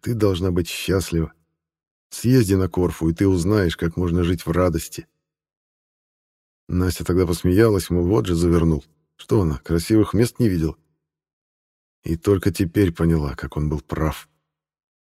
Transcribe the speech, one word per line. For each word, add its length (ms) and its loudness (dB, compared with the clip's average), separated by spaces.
ты 140 -6
должна 360 0
быть 160 -2
счастлива. 640 -2
Съезди 460 2
на 120 2
Корфу, 400 -2
и 60 2
ты 120 0
узнаешь, 520 0
как 180 -4
можно 280 0
жить 220 -2
в 60 -2
радости». 560 -2
Настя 320 -2
тогда 240 2
посмеялась, 640 2
мол, 160 0
вот 200 2
же 80 -2
завернул. 520 2
Что 240 0
она, 160 -2
красивых 560 0
мест 260 0
не 80 2
видела? 300 -2
И 120 -4
только 360 0
теперь 420 0
поняла, 420 0
как 220 -12
он 100 -2
был 140 -4
прав. 480 -6